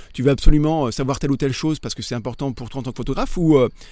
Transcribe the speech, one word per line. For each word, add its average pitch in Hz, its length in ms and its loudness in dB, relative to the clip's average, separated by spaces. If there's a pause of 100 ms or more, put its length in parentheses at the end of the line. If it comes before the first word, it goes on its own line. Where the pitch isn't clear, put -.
(120)
tu 127 120 -6
veux 139 80 4
absolument, 151 560 4
euh, - 20 -4
savoir 131 300 -4
telle 143 100 -2
ou 139 60 0
telle 135 160 -2
chose 156 260 -4
parce 117 160 -10
que - 80 -12
c'est 123 140 -8
important 120 360 -8
pour 113 180 -12
toi 135 100 -10
en - 20 -8
tant 120 80 -8
que 117 60 -12
photographe, 135 400 -4
ou, 160 200 4
euh, 127 120 4 (240)